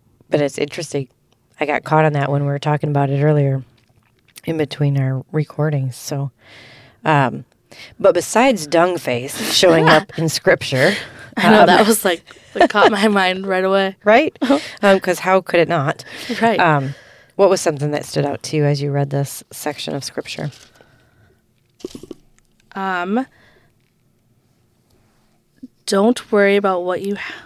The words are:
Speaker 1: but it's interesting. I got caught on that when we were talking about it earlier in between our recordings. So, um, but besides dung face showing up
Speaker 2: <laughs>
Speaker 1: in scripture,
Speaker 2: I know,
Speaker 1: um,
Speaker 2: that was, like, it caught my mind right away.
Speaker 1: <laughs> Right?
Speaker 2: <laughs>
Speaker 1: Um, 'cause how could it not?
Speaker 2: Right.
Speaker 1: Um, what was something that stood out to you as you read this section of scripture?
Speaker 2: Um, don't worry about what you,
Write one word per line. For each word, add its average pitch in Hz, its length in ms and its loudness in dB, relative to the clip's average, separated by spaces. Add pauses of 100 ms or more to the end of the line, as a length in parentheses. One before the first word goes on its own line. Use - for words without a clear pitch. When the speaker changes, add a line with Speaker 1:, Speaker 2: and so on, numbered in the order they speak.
(300)
Speaker 1:
but 151 100 0
it's 139 180 -2
interesting. 147 500 -6 (520)
I 151 60 -2
got 143 180 -4
caught 156 220 2
on 147 80 0
that 139 160 -2
when 143 120 0
we 143 60 -2
were 143 100 -4
talking 151 320 -2
about 139 200 0
it 139 120 0
earlier 143 400 2 (840)
in 165 120 -4
between 147 420 -2
our 131 320 -4
recordings. 147 680 -4
So, 139 360 -8 (720)
um, 139 400 0 (560)
but 180 140 4
besides 208 520 0
dung 170 320 2
face 127 560 -6
showing 160 340 4
up 156 260 2
Speaker 2:
<laughs> - 40 -12
Speaker 1:
in 165 100 -2
scripture, 170 680 0 (420)
Speaker 2:
I - 140 2
know, 214 100 8
Speaker 1:
um, 170 80 8
Speaker 2:
that 180 180 4
was, 220 180 0
like, 175 180 -2 (320)
it - 140 2
caught 214 220 4
my 208 180 0
mind 190 380 0
right 185 180 0
away. 190 360 0
Speaker 1:
<laughs> - 40 -20
Right? 240 380 4
Speaker 2:
<laughs> 277 400 -2
Speaker 1:
Um, 196 180 6
'cause 180 200 -2
how 185 200 2
could 175 200 0
it 156 80 2
not? 160 360 -2 (360)
Speaker 2:
Right. 226 180 2
Speaker 1:
Um, 143 360 2 (420)
what 196 120 6
was 185 120 2
something 147 320 -2
that 147 120 -6
stood 143 220 -4
out - 180 -6
to - 120 -6
you 151 80 2
as 143 180 0
you 143 80 -4
read 139 200 -2
this 139 420 -4
section - 420 -8
of 139 100 -8
scripture? - 460 -10 (2250)
Speaker 2:
Um, 190 520 -4 (2500)
don't 208 460 0
worry 202 240 4
about 190 280 0
what 180 180 -4
you, 202 140 -6 (300)